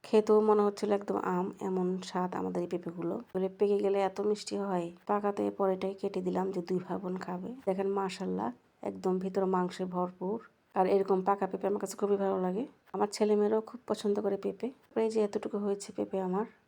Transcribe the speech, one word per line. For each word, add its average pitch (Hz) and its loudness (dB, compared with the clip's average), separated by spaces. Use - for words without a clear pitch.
খেতেও 214 6
মনে 208 6
হচ্ছিল 202 0
একদম 202 -2
আম, 180 0
এমন 185 2
স্বাদ 180 -2
আমাদের 185 -2
এই 175 -12
পেঁপেগুলো। 175 -4
বলে 190 -2
পেকে 202 4
গেলে 196 2
এত 190 -6
মিষ্টি 208 -2
হয়, 180 0
পাকাতে 208 0
পরে 190 2
এটাই 190 -4
কেটে 196 -2
দিলাম 185 0
যে 180 -2
দুই 185 0
ভাই 180 -4
বোন 185 -4
খাবে। 180 -6
দেখেন 190 0
মাশাআল্লাহ 190 -2
একদম 190 -2
ভিতরে 190 0
মাংসে 180 0
ভরপুর। 180 -2
আর 185 8
এরকম 190 4
পাকা 196 2
পেঁপে 196 -4
আমার 202 0
কাছে 190 -6
খুবই 202 2
ভালো 190 2
লাগে, 185 0
আমার 285 0
ছেলেমেয়েরাও 214 4
খুব 240 -14
পছন্দ 208 0
করে 202 2
পেঁপে। 196 -4
তারপরে - -4
এই 220 0
যে 220 2
এতটুকু 208 -2
হয়েছে 202 -2
পেঁপে 202 -2
আমার 196 0